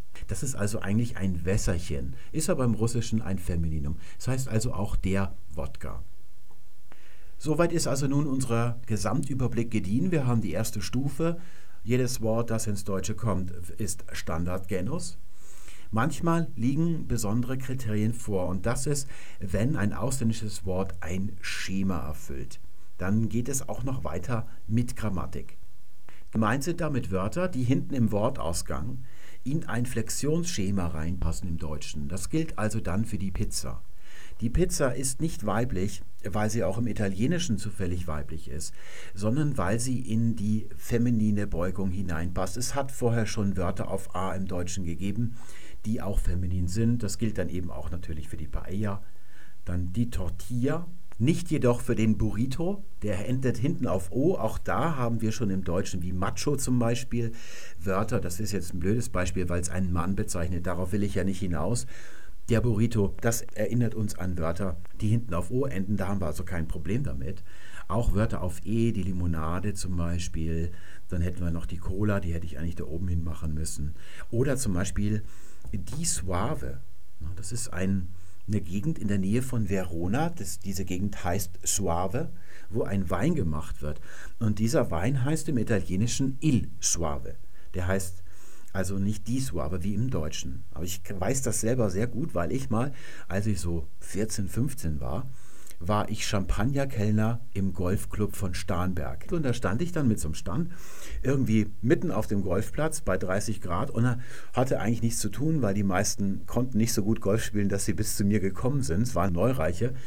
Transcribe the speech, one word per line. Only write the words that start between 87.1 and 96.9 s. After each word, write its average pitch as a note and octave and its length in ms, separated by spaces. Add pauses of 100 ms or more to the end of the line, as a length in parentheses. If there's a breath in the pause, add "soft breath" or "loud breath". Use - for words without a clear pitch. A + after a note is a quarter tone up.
Der F2+ 140
heißt F#2+ 340 (500 loud breath)
also F#2+ 280
nicht G2+ 300
die B2+ 100
Suave E2+ 440
wie G2+ 100
im A#2 160
Deutschen. D2+ 640
Aber D2+ 100
ich - 260
weiß C#3 340
das - 180
selber A2+ 280
sehr G2 180
gut, B2 280
weil E2+ 160
ich C3 180
mal, A#2 220 (380 loud breath)
als G#2 180
ich F#2+ 140
so E2+ 260 (140)
vierzehn, G2 480
fünfzehn A2 500
war, D#2 300 (500 loud breath)
war G#2 300
ich - 180
Champagnerkellner A2 1120 (140)